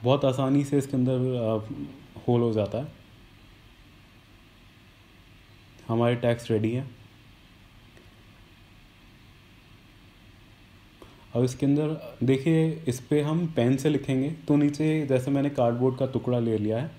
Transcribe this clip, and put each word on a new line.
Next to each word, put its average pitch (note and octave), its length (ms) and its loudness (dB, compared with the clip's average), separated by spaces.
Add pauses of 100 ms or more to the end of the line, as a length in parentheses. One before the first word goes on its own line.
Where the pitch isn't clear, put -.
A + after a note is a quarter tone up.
बहुत C#3 220 4
आसानी C3+ 380 2
से C#3+ 140 0
इसके C3+ 200 -2
अंदर, B2+ 160 2
आ, B2 1120 -4
होल A#2+ 140 4
हो A#2 120 0
जाता G#2+ 240 -2
है। C#3+ 140 -8 (3000)
हमारे A#2+ 280 2
टैग्स A#2+ 360 -2
रेडी A2 200 0
हैं। C3 240 -8 (4000)
अब A#2+ 80 2
इसके B2+ 220 -2
अंदर D3+ 580 -2
देखिए, D#3 640 2
इस A#2+ 120 -4
पे D3 220 0
हम D#3+ 260 -2
पेन C3 300 2
से C#3+ 120 0
लिखेंगे, C#3 420 -2
तो D3+ 240 0
नीचे D3 520 2
जैसे C3 240 2
मैंने C#3 180 2
cardboard B2 480 2
का C3+ 80 0
टुकड़ा B2 340 0
ले A2+ 180 0
लिया G#2+ 200 0
है D#3 220 -6